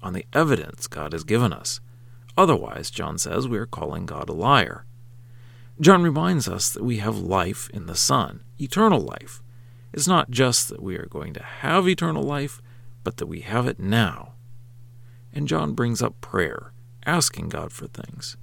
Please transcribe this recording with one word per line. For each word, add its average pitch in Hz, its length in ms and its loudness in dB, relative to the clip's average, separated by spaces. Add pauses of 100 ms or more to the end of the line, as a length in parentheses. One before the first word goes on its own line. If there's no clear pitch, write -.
on 90 120 -6
the 92 200 -6
evidence 135 540 2
God 76 260 -8
has 80 100 -4
given 110 300 4
us. - 260 -6 (560)
Otherwise, - 540 4
John 78 300 -6
says, 92 280 -2
we 113 120 0
are 117 80 -6
calling 78 400 -6
God 73 220 -8
a 80 40 -4
liar. 104 540 2 (920)
John 175 240 10
reminds 160 440 2
us 92 220 -2
that - 140 -6
we 120 140 0
have 107 200 -2
life 92 560 0
in 85 140 -8
the 85 80 -6
Son, - 480 2 (160)
eternal 185 400 4
life. - 420 -8 (500)
It's 143 160 0
not 175 220 4
just 123 400 4
that - 120 -10
we 92 140 -4
are - 120 -8
going 76 260 -8
to - 100 -12
have 175 440 2
eternal 165 360 2
life, 139 380 -4 (420)
but - 140 -4
that - 100 -6
we 82 140 -8
have 113 260 0
it - 120 -4
now. 101 540 0 (1000)
And 147 140 -2
John 156 260 0
brings 120 280 0
up - 200 -2
prayer, - 520 -2 (320)
asking 143 440 0
God 80 240 -8
for - 140 -12
things. - 560 -12